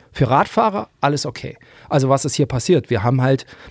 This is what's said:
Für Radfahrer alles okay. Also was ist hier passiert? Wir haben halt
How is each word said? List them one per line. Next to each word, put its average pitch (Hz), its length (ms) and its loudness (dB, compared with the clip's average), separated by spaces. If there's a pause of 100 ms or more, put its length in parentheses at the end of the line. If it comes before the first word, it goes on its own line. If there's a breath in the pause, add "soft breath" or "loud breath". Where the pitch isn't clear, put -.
(120)
Für 123 160 0
Radfahrer 196 600 0 (120)
alles 143 240 0
okay. - 320 -12 (320 loud breath)
Also 135 200 0
was 135 160 2
ist 139 100 -4
hier 139 120 0
passiert? 143 440 0
Wir 107 120 0
haben 127 200 2
halt 135 240 0 (240 loud breath)